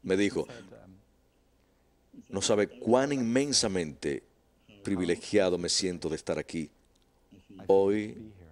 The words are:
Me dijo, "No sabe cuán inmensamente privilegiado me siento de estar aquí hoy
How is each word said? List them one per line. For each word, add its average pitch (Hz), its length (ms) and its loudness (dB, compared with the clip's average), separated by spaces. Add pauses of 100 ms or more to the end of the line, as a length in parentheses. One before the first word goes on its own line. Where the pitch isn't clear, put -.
Me 92 120 0
dijo, 95 320 0 (1800)
"No 98 140 -4
sabe 104 240 2
cuán 123 440 0
inmensamente 113 1080 -2 (640)
privilegiado 92 760 2
me 87 100 -4
siento 87 420 -2
de 78 60 -4
estar 78 220 -6
aquí 76 320 -8 (960)
hoy 104 680 2 (200)